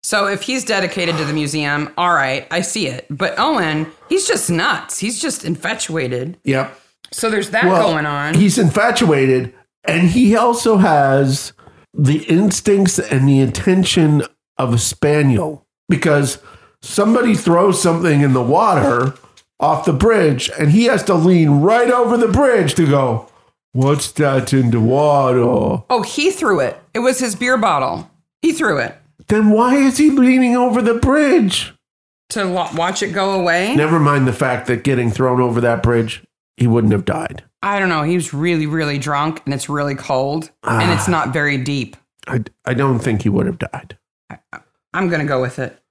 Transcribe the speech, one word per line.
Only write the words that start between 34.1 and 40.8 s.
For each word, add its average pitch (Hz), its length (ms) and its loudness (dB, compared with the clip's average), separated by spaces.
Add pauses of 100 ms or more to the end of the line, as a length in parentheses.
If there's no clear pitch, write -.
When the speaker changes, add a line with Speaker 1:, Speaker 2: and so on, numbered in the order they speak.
Speaker 2:
the 120 60 -2
fact 127 340 -4
that 120 160 -2
getting 123 280 0
thrown 123 300 0
over 120 200 0
that 117 220 0
bridge, 113 400 0 (340)
he 123 100 0
wouldn't 113 240 2
have 101 140 0
died. - 380 -6 (180)
Speaker 1:
I 202 180 -4
don't 196 100 0
know. 160 120 -2
He 165 140 -2
was 170 180 -4
really, 156 320 -2
really 147 320 -4
drunk, 151 480 -4
and 139 80 -4
it's - 160 -8
really 143 260 -4
cold, 139 540 -4 (140)
and 110 280 0